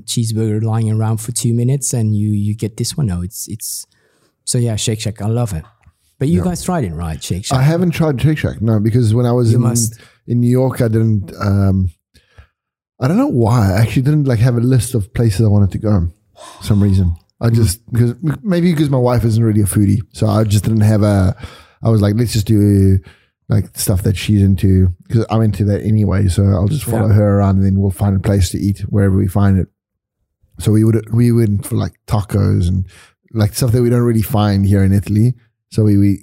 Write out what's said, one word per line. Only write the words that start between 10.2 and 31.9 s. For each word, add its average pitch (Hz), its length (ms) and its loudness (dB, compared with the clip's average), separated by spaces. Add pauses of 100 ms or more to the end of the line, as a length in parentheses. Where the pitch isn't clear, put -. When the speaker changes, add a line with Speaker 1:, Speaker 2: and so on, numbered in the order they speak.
Speaker 2:
in 120 120 -2
New 120 100 0
York, 127 320 0
I 120 60 2
didn't, 110 520 0
um, 98 500 0 (1080)
I 127 80 -2
don't 170 100 0
know 269 100 0
why. 117 460 2
I 98 80 0
actually 123 220 0
didn't, 147 220 0
like, 123 140 0
have 123 180 2
a 117 40 0
list 127 340 0
of 104 180 -4
places 113 320 0
I 104 40 2
wanted 101 220 2
to - 80 -8
go 101 280 0 (520)
for - 40 -16
some 101 180 0
reason. 95 340 2 (240)
I 117 100 4
Speaker 1:
Mm. 113 60 2
Speaker 2:
just, 104 240 0 (120)
because 120 200 2 (140)
m-, 147 180 -2
maybe 180 280 2
because 151 180 0
my 139 80 0
wife 123 280 2
isn't 113 180 2
really 107 180 2
a 98 40 2
foodie. 101 340 2 (140)
So - 140 -2
I 107 160 2
just 104 200 0
didn't 110 180 0
have 107 220 2
a, 98 320 2 (480)
I 117 60 0
was 110 120 2
like, 104 160 2
"Let's 117 160 -2
just 107 140 -2
do, 101 500 4 (520)
like, - 280 -2
stuff 95 240 -2
that 98 160 -2
she's 104 240 0
into," 95 500 4 (160)
'cause 113 220 0
I'm 113 140 0
into 104 220 0
that 101 180 -2
anyway. 101 460 0
So 98 160 0
I'll 98 220 2
just 101 160 -2
follow 107 260 -2
Speaker 1:
Yeah. 104 40 4
Speaker 2:
her 104 240 4
around 98 200 2
and 98 80 0
then 98 140 2
we'll 98 120 0
find 101 240 -2
a 95 40 0
place 101 300 0
to - 100 -8
eat 101 200 -2 (100)
wherever 98 260 0
we 98 120 0
find 98 320 2
it. 85 80 -4 (920)
So - 140 -2
we 107 120 4
would, 110 300 0
we 120 180 2
went 110 360 0
for, 117 80 -6
like, 101 180 -4 (140)